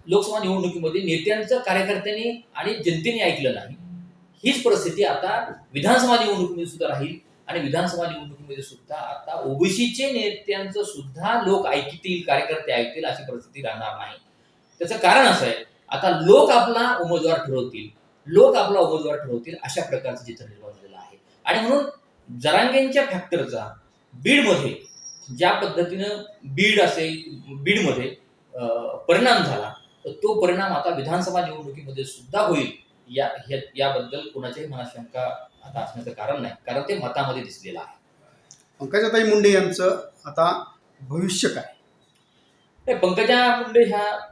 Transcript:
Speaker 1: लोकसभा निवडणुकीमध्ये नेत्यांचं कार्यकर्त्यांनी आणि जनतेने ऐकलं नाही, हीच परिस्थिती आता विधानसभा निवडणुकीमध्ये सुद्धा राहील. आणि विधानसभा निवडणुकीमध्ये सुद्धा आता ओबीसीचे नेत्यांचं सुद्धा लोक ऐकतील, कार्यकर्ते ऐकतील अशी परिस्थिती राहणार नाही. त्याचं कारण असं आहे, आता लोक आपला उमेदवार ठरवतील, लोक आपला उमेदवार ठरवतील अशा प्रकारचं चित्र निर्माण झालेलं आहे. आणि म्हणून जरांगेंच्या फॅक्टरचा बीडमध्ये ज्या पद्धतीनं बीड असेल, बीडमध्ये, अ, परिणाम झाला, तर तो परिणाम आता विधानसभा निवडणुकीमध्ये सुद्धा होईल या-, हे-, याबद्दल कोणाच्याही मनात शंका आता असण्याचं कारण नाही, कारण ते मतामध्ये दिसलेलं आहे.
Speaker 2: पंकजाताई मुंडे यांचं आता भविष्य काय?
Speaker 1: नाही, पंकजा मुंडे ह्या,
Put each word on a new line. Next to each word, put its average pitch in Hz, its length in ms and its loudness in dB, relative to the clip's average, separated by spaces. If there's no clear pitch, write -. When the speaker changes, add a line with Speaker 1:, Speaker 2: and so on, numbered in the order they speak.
Speaker 1:
लोकसभा 202 320 2
निवडणुकीमध्ये 175 640 -2
नेत्यांचं 208 580 0
कार्यकर्त्यांनी 208 960 -2
आणि 202 200 -4
जनतेने 175 460 -2
ऐकलं 143 340 0
नाही, - 200 -14
हीच 262 180 0
परिस्थिती 190 420 2
आता - 480 -2
विधानसभा 233 520 4
निवडणुकीमध्ये 180 420 -2
सुद्धा 160 220 -4
राहील. 143 400 -6
आणि 147 140 -6
विधानसभा 170 500 -2
निवडणुकीमध्ये 143 520 -14
सुद्धा 139 340 -14
आता 123 440 -8
ओबीसीचे 190 680 0
नेत्यांचं 208 720 -4
सुद्धा 196 640 -4
लोक 190 200 2
ऐकतील, 147 600 -4
कार्यकर्ते 147 460 0
ऐकतील 120 320 -2
अशी 135 280 -8
परिस्थिती 120 300 -12
राहणार 110 360 -4
नाही. - 200 -14
त्याचं 196 180 -2
कारण 214 300 6
असं - 200 4
आहे, 113 80 0
आता - 220 0
लोक 170 400 8
आपला 233 480 4
उमेदवार 165 400 2
ठरवतील, 120 500 -6
लोक 240 300 8
आपला 202 240 2
उमेदवार 151 360 0
ठरवतील 123 460 -8
अशा 160 200 -4
प्रकारचं - 420 -6
चित्र 113 200 -16
निर्माण 104 260 -20
झालेलं 98 260 -20
आहे. - 220 -20
आणि 220 240 0
म्हणून 285 160 2
जरांगेंच्या 254 680 4
फॅक्टरचा 127 680 -4
बीडमध्ये 170 760 2
ज्या 180 140 4
पद्धतीनं 185 560 -2
बीड 196 360 2
असेल, 160 580 -2
बीडमध्ये, 139 680 -2
अ, 123 120 -6
परिणाम 233 460 4
झाला, 110 300 -6
तर - 60 -10
तो 208 300 -2
परिणाम 180 320 0
आता 160 180 -2
विधानसभा 170 560 -2
निवडणुकीमध्ये 139 580 -12
सुद्धा - 360 -6
होईल 143 320 0
या-, 135 300 -2
हे-, 135 260 -8
याबद्दल 139 520 -2
कोणाच्याही 131 400 -10
मनात 127 160 -10
शंका 123 500 -8
आता - 160 -10
असण्याचं 117 300 -10
कारण 117 320 -6
नाही, 117 120 -10
कारण 123 140 -4
ते 202 180 -4
मतामध्ये 131 440 -4
दिसलेलं 92 360 -16
आहे. - 200 -18
Speaker 2:
पंकजाताई 220 440 2
मुंडे 208 280 6
यांचं 180 460 2
आता 170 400 0
भविष्य 160 480 -2
काय? - 160 -6
Speaker 1:
नाही, 254 120 0
पंकजा 240 580 4
मुंडे 233 280 4
ह्या, 208 280 0